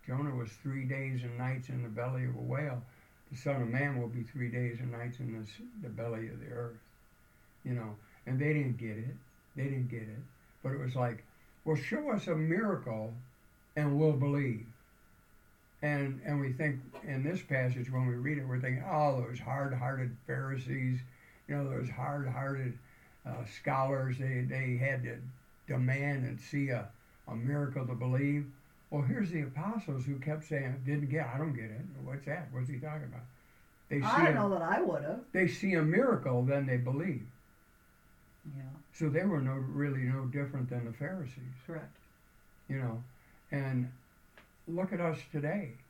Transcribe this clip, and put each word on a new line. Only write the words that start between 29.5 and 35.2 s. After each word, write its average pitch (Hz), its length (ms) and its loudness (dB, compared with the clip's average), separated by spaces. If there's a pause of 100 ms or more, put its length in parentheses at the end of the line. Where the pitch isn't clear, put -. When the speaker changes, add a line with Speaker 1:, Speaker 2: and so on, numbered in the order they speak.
Speaker 1:
who 139 120 0
kept 151 260 -2
saying, 131 420 -2
"Didn't 143 240 2
get, 147 220 2
I 135 40 -2
don't 147 180 0
get 110 120 -4
it. 110 160 -8 (200)
What's 135 220 -8
that? 151 280 -4
What's 127 180 -2
he 131 80 -4
talking 151 260 -6
about?" 123 220 -12 (640)
They 143 100 4
Speaker 2:
I 226 160 6
Speaker 1:
see - 80 8
Speaker 2:
don't 151 80 8
Speaker 1:
a, - 20 6
Speaker 2:
know 202 160 6
that 175 120 2
I 185 180 4
would've. 160 400 0 (120)